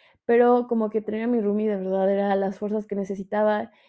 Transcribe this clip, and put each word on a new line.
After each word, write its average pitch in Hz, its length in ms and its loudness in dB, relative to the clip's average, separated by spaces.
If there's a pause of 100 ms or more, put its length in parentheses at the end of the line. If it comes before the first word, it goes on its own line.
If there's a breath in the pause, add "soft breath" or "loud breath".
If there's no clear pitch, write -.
(240 soft breath)
pero 240 440 4
como 220 220 0
que 214 120 -2
tener 214 220 -6
a - 20 -4
mi 240 140 0
roomie 208 280 0
de 202 80 0
verdad 190 340 0
era 202 260 0
las 196 220 -2
fuerzas 208 280 -4
que - 80 -8
necesitaba, 208 800 -2 (160 soft breath)